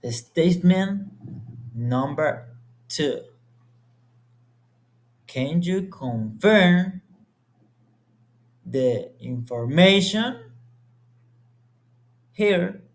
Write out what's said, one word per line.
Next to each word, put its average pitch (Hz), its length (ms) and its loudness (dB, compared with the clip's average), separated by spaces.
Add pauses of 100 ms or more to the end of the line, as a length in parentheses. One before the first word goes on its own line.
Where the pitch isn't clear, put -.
Statement 185 1000 2 (640)
number 131 720 -2 (420)
two. 143 320 -4 (2000)
Can 147 360 -4
you 185 200 -2
confirm 180 1200 2 (1600)
the 127 560 -2
information? 170 1300 0 (1800)
Here 196 500 0 (120)